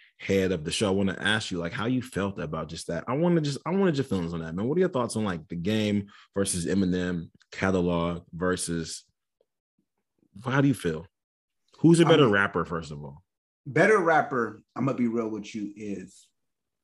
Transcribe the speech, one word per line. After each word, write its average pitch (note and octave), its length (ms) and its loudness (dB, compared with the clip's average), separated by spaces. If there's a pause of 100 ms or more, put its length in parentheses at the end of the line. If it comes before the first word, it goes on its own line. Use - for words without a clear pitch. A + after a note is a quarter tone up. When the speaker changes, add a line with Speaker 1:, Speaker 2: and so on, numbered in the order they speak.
(180)
Speaker 1:
head F#2+ 360 0
of E2 100 -4
the E2 80 -6
show, G#2 160 0
I F#2+ 40 2
wanna G2 280 0
ask G#2+ 320 -2
you, F#2 60 -4
like, E2+ 160 -4
how G#2+ 140 -4
you B2+ 140 0
felt G2 380 -4
about D#2+ 300 -6
just E2 180 -12
that. E2+ 200 -4
I A#2+ 60 -2
wanna E3+ 280 2
just, C#3+ 240 -4
I D#3+ 60 -4
wanted F#3+ 260 2
your C3+ 80 0
feelings E2+ 280 -4
on E2+ 60 -6
that, D#2+ 160 -8
man. G2+ 120 -2
What D#3 100 -2
are F#3 40 4
your F3+ 80 2
thoughts A#2+ 280 -2
on, G#2+ 80 -2
like, E2+ 240 -4
The E2+ 60 -10
Game G#2 520 0 (260)
versus F#2+ 320 -2
Eminem, F2+ 640 0 (220)
catalog F2 800 0
versus, E2+ 720 -4 (1400)
how C3 160 2
do C#3 60 6
you C3+ 60 4
feel? E2+ 320 -6 (720)
Who's E3 200 8
a E3+ 60 6
better D3+ 200 8
Speaker 2:
Um, A2 60 6
Speaker 1:
rapper, G2 320 2
first E2 300 -8
of D2 100 -14
all? C#2+ 180 -18 (460)
Speaker 2:
Better F3+ 320 4
rapper, C#3 640 0 (100)
I'm A#2 120 -2
gonna C3+ 120 0
be A#2+ 100 0
real A2+ 200 -2
with G#2+ 260 -10
you, G#2 220 -8
is G2 520 -12 (560)